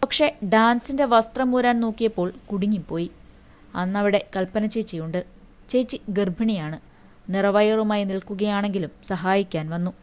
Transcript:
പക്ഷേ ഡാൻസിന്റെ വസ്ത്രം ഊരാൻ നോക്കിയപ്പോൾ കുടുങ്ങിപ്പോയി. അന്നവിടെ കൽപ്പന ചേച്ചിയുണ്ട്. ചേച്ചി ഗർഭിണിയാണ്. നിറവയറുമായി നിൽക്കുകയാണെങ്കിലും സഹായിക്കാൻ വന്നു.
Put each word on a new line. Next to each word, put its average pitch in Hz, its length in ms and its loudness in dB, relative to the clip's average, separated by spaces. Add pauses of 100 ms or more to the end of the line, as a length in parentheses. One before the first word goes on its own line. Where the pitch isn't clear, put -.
പക്ഷേ 294 260 0 (260)
ഡാൻസിന്റെ 240 580 2
വസ്ത്രം 240 460 2
ഊരാൻ 247 260 2
നോക്കിയപ്പോൾ 220 440 -2 (220)
കുടുങ്ങിപ്പോയി. 185 580 -2 (720)
അന്നവിടെ 202 380 2 (140)
കൽപ്പന 190 400 -2
ചേച്ചിയുണ്ട്. 180 460 -4 (520)
ചേച്ചി 254 260 0 (200)
ഗർഭിണിയാണ്. 185 640 -2 (540)
നിറവയറുമായി 208 760 2
നിൽക്കുകയാണെങ്കിലും 196 840 -2 (180)
സഹായിക്കാൻ 185 640 0
വന്നു. 175 300 -2